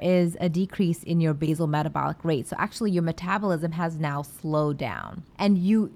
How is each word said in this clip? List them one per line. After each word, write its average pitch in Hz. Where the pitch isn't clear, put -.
is 175
a 180
decrease 175
in 170
your 160
basal 156
metabolic 151
rate. 156
So -
actually 208
your 175
metabolism 175
has 165
now 147
slowed 151
down. 90
And 202
you, 202